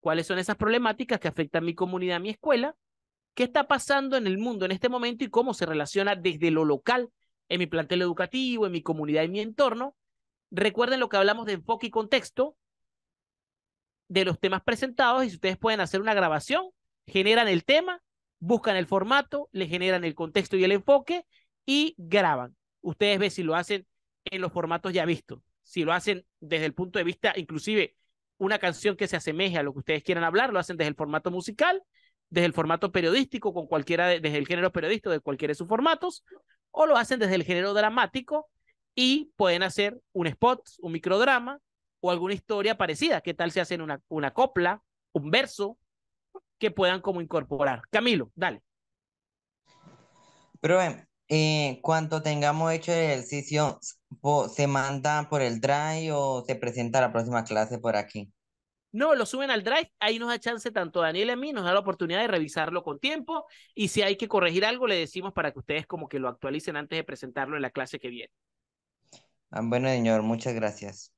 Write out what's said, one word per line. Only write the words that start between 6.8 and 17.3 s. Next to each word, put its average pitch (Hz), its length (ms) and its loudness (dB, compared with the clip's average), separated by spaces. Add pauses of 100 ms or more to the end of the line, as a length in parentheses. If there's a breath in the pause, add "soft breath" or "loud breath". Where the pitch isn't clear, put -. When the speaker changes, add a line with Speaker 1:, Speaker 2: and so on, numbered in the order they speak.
Speaker 1:
en 175 120 -2
mi 175 60 0
plantel 165 360 -2
educativo, 214 640 -2
en 180 60 -4
mi 160 100 -4
comunidad, 156 420 0
en 170 80 -4
mi 208 80 -4
entorno? 240 560 -2 (540)
Recuerden 220 500 0
lo 240 80 0
que 208 80 0
hablamos 208 300 4
de 208 80 -2
enfoque 226 320 -4
y 202 40 -6
contexto 240 680 -2 (1500)
de 190 180 2
los 175 120 -2
temas 190 240 0
presentados 254 600 2
y 226 60 -4
si 175 60 -14
ustedes 185 200 -2
pueden 220 240 0
hacer 190 220 0
una 220 120 2
grabación, 196 540 0 (380)
generan 214 420 4